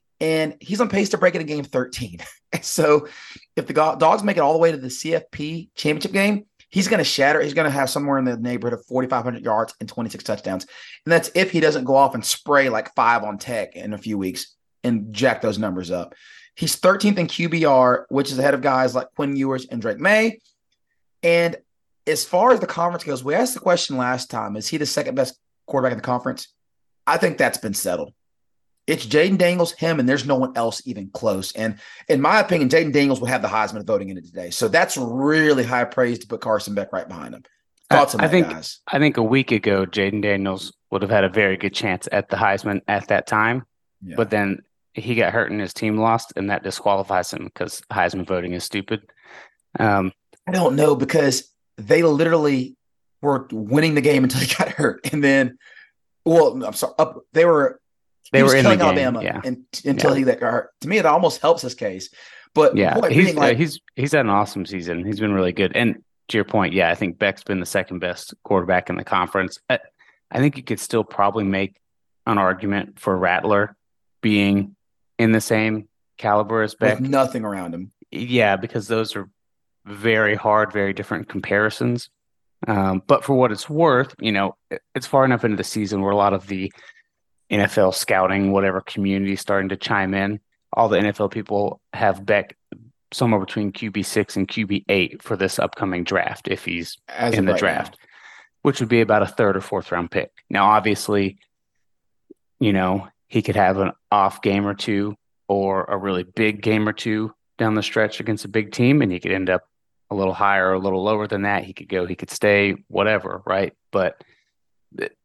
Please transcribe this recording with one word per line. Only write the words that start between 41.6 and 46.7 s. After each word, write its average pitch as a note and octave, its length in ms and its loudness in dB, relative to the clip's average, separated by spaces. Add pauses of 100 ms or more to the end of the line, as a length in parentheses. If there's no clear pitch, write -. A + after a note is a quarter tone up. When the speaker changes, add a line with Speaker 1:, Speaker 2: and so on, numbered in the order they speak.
Speaker 2:
chance F#2+ 380 -4
at G2+ 160 0
the A2+ 80 -4
Heisman G2+ 500 0
at G2 220 -2
that - 180 0
time. A#2 400 0 (380)
Speaker 1:
Yeah. F2+ 120 -14
Speaker 2:
But A2 140 0
then G2+ 300 -2 (340)
he A2+ 220 -6
got F#2 160 2
hurt A2+ 180 0
and G#2 100 -4
his F#2+ 140 -8
team G#2+ 240 -2
lost, A2+ 380 0
and G2 140 -4
that G2 120 -4
disqualifies G2 680 -2